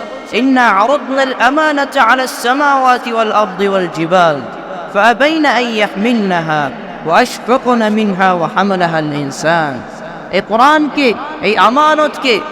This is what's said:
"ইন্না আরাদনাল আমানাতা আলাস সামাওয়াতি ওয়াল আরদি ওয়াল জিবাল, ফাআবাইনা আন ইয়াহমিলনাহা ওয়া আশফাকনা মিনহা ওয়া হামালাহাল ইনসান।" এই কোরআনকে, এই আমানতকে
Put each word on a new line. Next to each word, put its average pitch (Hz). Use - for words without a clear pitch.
"ইন্না 254
আরাদনাল 254
আমানাতা 277
আলাস 254
সামাওয়াতি 254
ওয়াল 226
আরদি 202
ওয়াল 190
জিবাল, 160
ফাআবাইনা 262
আন 233
ইয়াহমিলনাহা 190
ওয়া 165
আশফাকনা 240
মিনহা 202
ওয়া 170
হামালাহাল 170
ইনসান।" 147
এই 180
কোরআনকে, 277
এই 202
আমানতকে 262